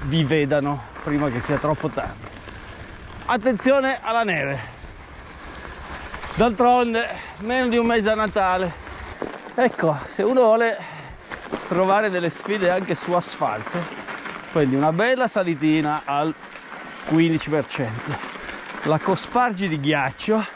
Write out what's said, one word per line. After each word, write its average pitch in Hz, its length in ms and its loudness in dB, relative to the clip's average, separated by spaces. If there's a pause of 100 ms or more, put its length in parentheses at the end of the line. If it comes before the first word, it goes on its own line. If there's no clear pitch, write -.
vi 151 240 2
vedano 139 580 2 (200)
prima 147 280 0
che 117 100 -2
sia 143 160 0
troppo 147 320 0
tardi. - 380 -8 (960)
Attenzione 262 760 4
alla 226 240 0
neve, 139 360 0 (1800)
d'altronde 233 720 4 (320)
meno 247 280 0
di 233 100 2
un 233 100 4
mese 220 240 4
a 220 40 4
Natale. 185 560 2 (840)
Ecco, 196 420 2 (100)
se - 140 -4
uno 254 200 4
vuole 226 580 2 (680)
trovare 190 420 4
delle 175 200 0
sfide 196 400 0
anche 185 260 0
su - 180 -2
asfalto, 131 680 -2 (720)
prendi 139 240 4
una 147 160 4
bella 240 360 2
salitina 156 760 2
al 147 300 0 (720)
quindici 160 440 4
per 147 180 2
cento, 127 500 -4 (680)
la 151 160 2
cospargi 196 680 0
di 156 100 -2
ghiaccio 151 680 0 (100)